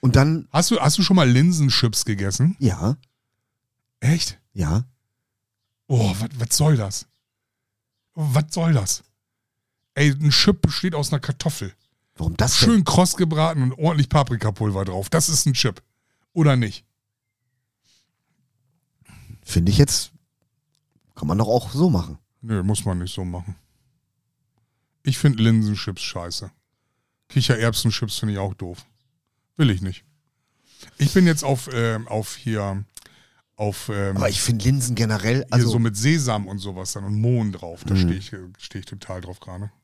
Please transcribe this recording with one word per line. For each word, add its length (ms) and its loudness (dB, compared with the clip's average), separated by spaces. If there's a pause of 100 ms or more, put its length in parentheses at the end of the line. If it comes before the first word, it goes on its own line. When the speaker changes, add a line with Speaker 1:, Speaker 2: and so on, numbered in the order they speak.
Speaker 1:
Und 160 2
dann 360 2
Speaker 2:
Hast 180 2
du, 100 2
hast 180 2
du 40 2
schon 140 4
mal 120 6
Linsenchips 760 2
gegessen? 540 0
Speaker 1:
Ja. 380 0 (1040)
Speaker 2:
Echt? 380 0 (140)
Speaker 1:
Ja. 320 -2 (1040)
Speaker 2:
Oh, 320 2
wat, 180 -6
was 180 -2
soll 200 4
das? 300 -6 (1080)
Was 360 0
soll 240 0
das? 280 0 (920)
Ey, 160 4
ein 200 0
Chip 320 2
besteht 320 0
aus 180 -4
einer 80 -2
Kartoffel. 520 -6 (440)
Speaker 1:
Warum 200 -4
das 240 2
denn? 100 6
Speaker 2:
Schön 140 6
kross 320 4
gebraten 460 0
und 100 0
ordentlich 360 0
Paprikapulver 760 0
drauf. 260 -6
Das 180 2
ist 180 0
ein 80 2
Chip. 280 -2 (500)
Oder 240 4
nicht? 280 -2 (2500)
Speaker 1:
Finde 280 0
ich 80 2
jetzt, 340 2 (1000)
kann 140 -6
man 100 0
doch 100 2
auch 220 0
so 200 2
machen. 280 -2 (240)
Speaker 2:
Nö, 200 -2
muss 220 -2
man 140 -2
nicht 160 -8
so 100 -8
machen. 300 -10 (1500)
Ich 160 -2
find 200 2
Linsenchips 640 0
scheiße. 480 -10 (800)
Kichererbsenchips 880 0
find 140 -4
ich 60 -4
auch 160 -6
doof. 300 -14 (720)
Will 140 2
ich 120 -2
nicht. 220 -8 (960)
Ich 160 2
bin 120 6
jetzt 180 2
auf, 280 -4
ähm, 360 -2
auf 280 -6
hier, 480 -4 (720)
auf, 360 -6
ähm, 240 -4
Speaker 1:
Aber 120 0
ich 140 -2
find 220 0
Linsen 300 0
generell, 440 0
Speaker 2:
hier 140 -4
Speaker 1:
also 180 4
Speaker 2:
so 80 2
mit 180 0
Sesam 500 0
und 120 -10
sowas 340 -10
dann 120 -10
und 160 -2
Mohn 320 2
drauf. 320 -14
Da 100 -2
Speaker 1:
Mhm. 40 4
Speaker 2:
steh 160 2
ich, 180 -12 (260)
steh 220 -14
ich 60 -16
total 360 -14
drauf 180 -16
gerade. 300 -12 (140)